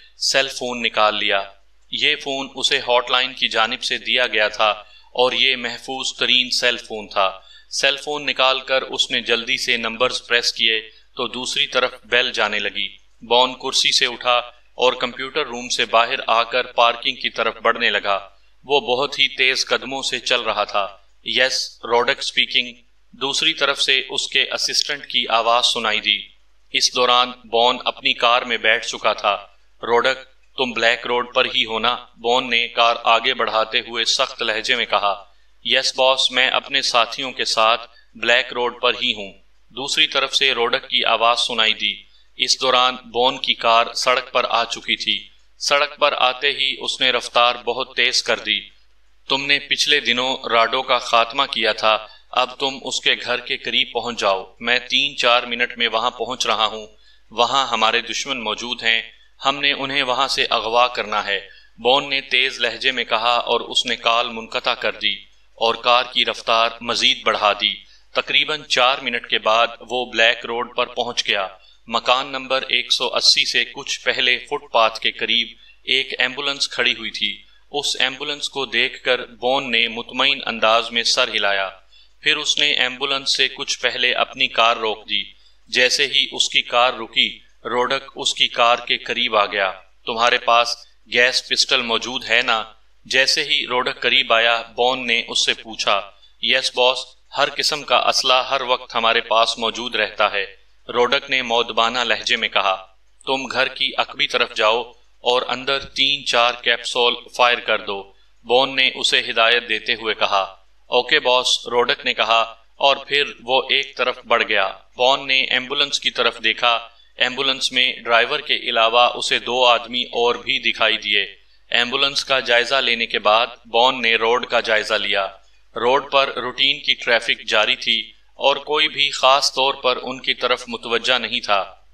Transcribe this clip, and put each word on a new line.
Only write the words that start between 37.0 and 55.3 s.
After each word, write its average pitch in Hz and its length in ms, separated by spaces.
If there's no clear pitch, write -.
के 120 120
साथ 113 340
ब्लैक 123 360
रोड 120 280
पर 123 140
ही 117 180
हूँ," 98 300
दूसरी 139 340
तरफ 135 240
से 135 220
रोडक 120 320
की 127 180
आवाज 113 340
सुनाई 110 360
दी। 101 360
इस 123 220
दौरान 127 460
बॉन 123 320
की 123 160
कार 117 400
सड़क 127 400
पर 123 100
आ 117 200
चुकी 117 320
थी। 104 340
सड़क 143 420
पर 143 140
आते 127 340
ही 135 280
उसने 127 340
रफ्तार 120 460
बहुत 123 400
तेज 123 240
कर 113 200
दी। 104 320
"तुमने 139 300
पिछले 143 420
दिनों 123 540
राडो 117 280
का 127 160
खात्मा 117 480
किया 110 260
था, 110 360
अब 127 240
तुम 135 140
उसके 127 420
घर 120 240
के 127 160
करीब 123 380
पहुंच 117 260
जाओ। 98 420
मैं 120 180
तीन 131 340
चार 123 320